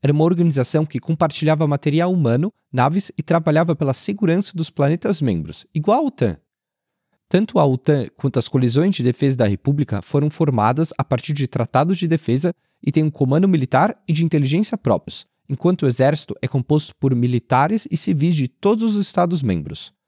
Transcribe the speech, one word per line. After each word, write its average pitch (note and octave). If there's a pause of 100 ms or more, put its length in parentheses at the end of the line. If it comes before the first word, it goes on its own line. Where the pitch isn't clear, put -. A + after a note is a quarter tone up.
Era C#3+
uma D3+
organização D#3+
que C3
compartilhava D#3
material D3+
humano, D3+ (200)
naves D3+
e D#3
trabalhava D#3+
pela C#3
segurança G3
dos D#3+
planetas D#3+
membros, E2
igual G3
a D#4+
otan. G#2 (960)
Tanto F#3+
a D#3
otan C3+
quanto C3+
as A#2
colisões C#3
de -
defesa B2+
da A#2+
República A2
foram D3
formadas C3+
a -
partir C#3
de C#3+
tratados D3+
de F3
defesa D#3 (320)
e C#3+
têm D#3
um D#3
comando D3
militar D#3 (100)
e E3+
de D#3
inteligência D#3+
próprios, - (240)
enquanto E3+
o -
exército C3
é B2+
composto D3+
por C3
militares B2+
e E3
civis E3
de C3+
todos G#3+
os G3+
Estados-membros. A2+ (140)